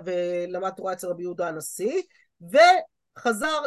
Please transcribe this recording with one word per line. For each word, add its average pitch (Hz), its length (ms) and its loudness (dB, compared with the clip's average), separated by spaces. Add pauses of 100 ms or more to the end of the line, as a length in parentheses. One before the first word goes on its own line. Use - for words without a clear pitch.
ולמד 180 640 -4
תורה 190 240 -6
אצל 180 140 -8
רבי 175 160 -6
יהודה 175 240 -4
הנשיא, 180 540 -4 (400)
וחזר 294 1300 2